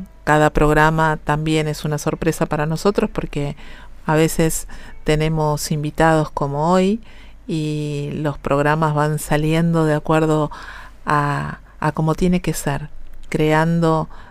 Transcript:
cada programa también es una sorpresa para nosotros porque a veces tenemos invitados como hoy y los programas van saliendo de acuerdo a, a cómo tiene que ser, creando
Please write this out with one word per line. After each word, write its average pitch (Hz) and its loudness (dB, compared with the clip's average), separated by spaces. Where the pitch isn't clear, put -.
cada 151 6
programa 156 4
también 156 0
es 147 -6
una 151 -2
sorpresa 160 -2
para 151 -2
nosotros 202 0
porque 147 -6
a 156 2
veces 160 2
tenemos 156 0
invitados 156 2
como 147 -2
hoy 185 2
y 151 -4
los 143 -4
programas 147 2
van 151 0
saliendo 160 2
de 151 2
acuerdo 156 2
a, 147 -2
a 151 0
cómo 156 0
tiene 180 2
que 160 -4
ser, 147 -4
creando 160 2